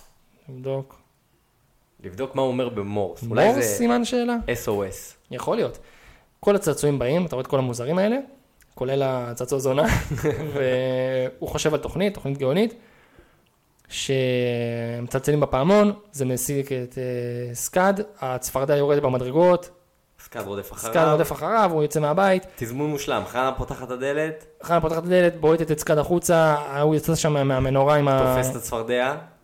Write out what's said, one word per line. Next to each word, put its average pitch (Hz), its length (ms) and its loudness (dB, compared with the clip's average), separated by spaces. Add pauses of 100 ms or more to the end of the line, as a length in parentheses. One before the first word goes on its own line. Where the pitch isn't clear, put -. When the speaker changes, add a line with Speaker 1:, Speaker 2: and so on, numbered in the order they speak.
(500)
Speaker 1:
לבדוק. 135 460 -8 (1080)
Speaker 2:
לבדוק 113 320 -8
מה 135 60 0
הוא 131 100 0
אומר 127 180 -2
במורס. 101 600 -4
אולי 120 160 4
Speaker 1:
מורס, 233 100 6 (100)
Speaker 2:
זה 104 100 -2
Speaker 1:
סימן 240 300 2
שאלה? 240 300 -2 (180)
Speaker 2:
אס - 140 -6
או 101 220 0
אס. - 260 -16 (160)
Speaker 1:
יכול 135 240 -4
להיות. 185 220 -2 (600)
כל 202 160 4
הצעצועים 147 440 0
באים, 147 260 0
אתה 131 100 -6
רואה 127 60 -2
את 127 60 -10
כל 139 120 2
המוזרים 127 380 -2
האלה, 214 200 2 (580)
כולל 135 280 -2
הצעצוע 123 560 -2
זונה, 135 240 2 (400)
<laughs> 151 300 -2
והוא 131 960 -2
חושב 151 240 0
על 151 60 0
תוכנית, 196 340 -2
תוכנית 139 240 -6
גאונית, 160 360 2 (1120)
שמצלצלים 123 1500 -2
בפעמון, 190 540 4 (180)
זה 139 140 -4
מסיק 135 460 -2
את, 123 260 -6
אה, 120 580 -6
סקאד, 190 460 0 (200)
הצפרדע 131 560 -2
יורד 143 220 2
במדרגות, 143 680 2 (500)
Speaker 2:
סקאד - 280 -10
רודף 101 260 -8
אחריו. 113 200 -6
Speaker 1:
סקאד 160 140 4
רודף 156 240 2
אחריו, 180 420 2
הוא 151 100 2
יוצא 151 160 -2
מהבית. 185 460 2 (100)
Speaker 2:
תזמון 131 340 -4
מושלם, 135 380 -2
חנה 131 300 0
פותחת 127 300 -6
את 123 40 -10
הדלת. 147 540 -4 (180)
Speaker 1:
חנה 170 180 2
פותחת 160 160 0
את 165 60 -2
הדלת, 175 360 4
בועטת 160 320 4
את 151 80 0
סקאד 156 180 0
החוצה, 160 580 4 (260)
הוא 156 140 4
יוצא 156 200 0
שם 156 180 0
מה-, 143 100 2
מהמנורה 135 520 4
עם 143 120 4
ה- 131 280 4
Speaker 2:
תופס 127 160 0
את 127 40 -6
הצפרדע. 123 600 -2 (280)